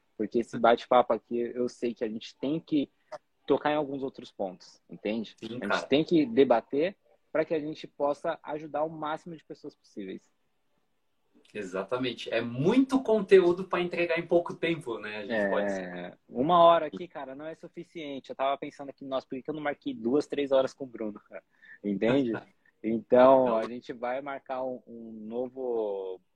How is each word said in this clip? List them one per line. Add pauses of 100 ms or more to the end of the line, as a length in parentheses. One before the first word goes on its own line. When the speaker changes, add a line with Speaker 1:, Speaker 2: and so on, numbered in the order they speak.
(180)
Speaker 1:
porque
esse
bate-papo
aqui,
eu
sei
que
a
gente
tem
que (560)
tocar
em
alguns
outros
pontos,
entende?
Speaker 2:
Sim,
Speaker 1:
A
gente
Speaker 2:
cara.
Speaker 1:
tem
que
debater (360)
pra
que
a
gente
possa
ajudar
o
máximo
de
pessoas
possíveis. (1300)
Speaker 2:
Exatamente.
É
muito
conteúdo
pra
entregar
em
pouco
tempo,
né?
A
gente
Speaker 1:
É,
Speaker 2:
pode
ser. (100)
Speaker 1:
uma
hora
aqui,
cara,
não
é
suficiente.
Eu
tava
pensando
aqui,
nossa,
por
que
eu
não
marquei
duas,
três
horas
com
o
Bruno, (100)
cara? (400)
Entende?
Speaker 2:
<laughs> (320)
Speaker 1:
Então,
Speaker 2:
Então
Speaker 1:
a
gente
vai
marcar
um,
um (160)
novo, (140)